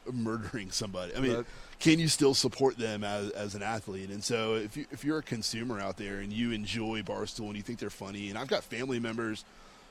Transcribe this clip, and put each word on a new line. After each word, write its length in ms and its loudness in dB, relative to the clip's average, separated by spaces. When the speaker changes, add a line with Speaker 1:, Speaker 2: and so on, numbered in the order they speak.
Speaker 1:
murdering 600 -2
somebody? 420 -4
I 60 0
mean, 160 4
Speaker 2:
Right. 100 -2
Speaker 1:
can 220 8
you 80 4
still 260 6
support 420 4
them 280 -2
as, 260 0
as 240 -4
an 80 -6
athlete? 480 -4
And 140 -6
so 320 2
if 200 -2
you, 140 -6
if 140 -10
you're 140 2
a 40 -2
consumer 560 -2
out 180 -2
there 220 -4
and 140 -4
you 180 2
enjoy 520 -2
Barstool 440 -4
and 100 -4
you 60 -6
think 160 -6
they're 100 -4
funny, 420 -6
and 60 -4
I've 120 -4
got 160 2
family 340 -2
members 460 -2